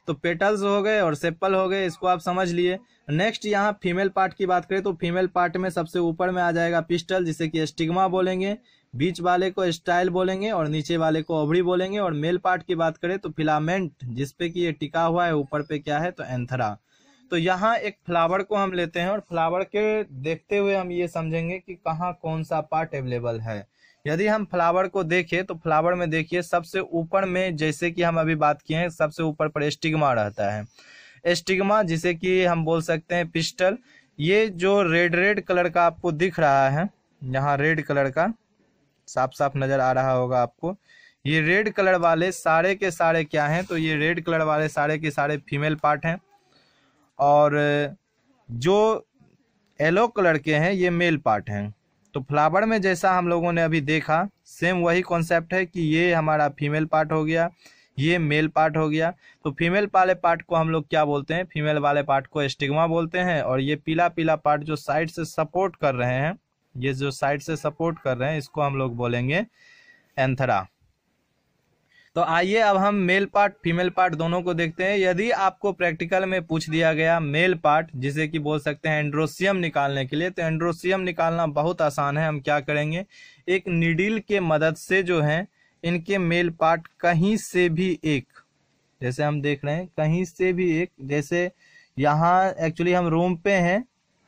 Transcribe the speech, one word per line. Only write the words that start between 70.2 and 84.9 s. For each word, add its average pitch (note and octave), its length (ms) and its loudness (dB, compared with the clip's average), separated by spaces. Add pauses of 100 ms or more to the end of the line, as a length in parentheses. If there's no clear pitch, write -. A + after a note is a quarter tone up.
तो E3+ 60 2
आइए F3 360 2
अब G#3 180 4
हम G3+ 200 2
मेल F#3+ 300 2
पार्ट G3+ 260 2 (120)
फीमेल F3 260 0
पार्ट F3+ 240 2
दोनों E3 280 -2
को F3 120 -2
देखते E3 300 -4
हैं। G3+ 140 0
यदि F#3 340 2
आपको G3 400 0
प्रैक्टिकल F3 540 -2
में F#3 200 -2
पूछ D#3+ 240 -4
दिया D#3+ 220 2
गया D#3+ 280 2
मेल D#3+ 360 2
पार्ट D#3+ 400 2
जिसे C#3+ 320 -2
कि D#3+ 100 -6
बोल D3+ 220 -2
सकते D3 280 -4
हैं D3+ 100 0
एंड्रोसियम D3+ 580 -2
निकालने C#3 500 -2
के D3 100 -6
लिए, F3 140 -2
तो F3+ 120 -6
एंड्रोसियम E3+ 580 -2
निकालना E3+ 480 0
बहुत D#3 340 -2
आसान C#3+ 360 0
है। D#3+ 100 0
हम D3+ 120 -4
क्या D3 200 0
करेंगे, D3+ 440 -4 (440)
एक F#3 200 0
नीडल E3+ 520 0
के G3+ 220 -2
मदद D#3+ 340 0
से F#3+ 260 0